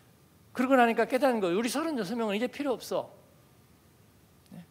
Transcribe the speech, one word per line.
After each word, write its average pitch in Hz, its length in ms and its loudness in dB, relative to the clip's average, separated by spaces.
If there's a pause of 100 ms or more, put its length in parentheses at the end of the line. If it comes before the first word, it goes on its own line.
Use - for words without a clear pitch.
(520)
그러고 262 240 2
나니까 226 300 4
깨닫는 247 340 0
거예요. 180 180 0
"우리 233 100 0
서른여섯 247 480 -4
명은 214 200 -2
이제 240 100 -2
필요 285 260 -4
없어. 180 420 -6 (1400)
네? 170 200 -18